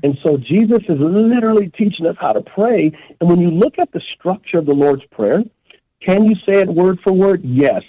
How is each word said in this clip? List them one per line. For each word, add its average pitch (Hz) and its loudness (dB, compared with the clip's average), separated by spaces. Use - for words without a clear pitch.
And 143 -2
so 151 0
Jesus 214 0
is 156 -2
literally 214 0
teaching 196 -2
us 170 -4
how 123 -2
to 104 -4
pray. 196 -2
And 170 0
when 175 2
you 175 0
look 190 0
at 359 -2
the - -10
structure 180 -6
of 156 -4
the 143 2
Lord's 139 0
Prayer, 120 -2
can 196 2
you 220 4
say 196 2
it 185 0
word 180 0
for 190 0
word? 190 2
Yes, 135 0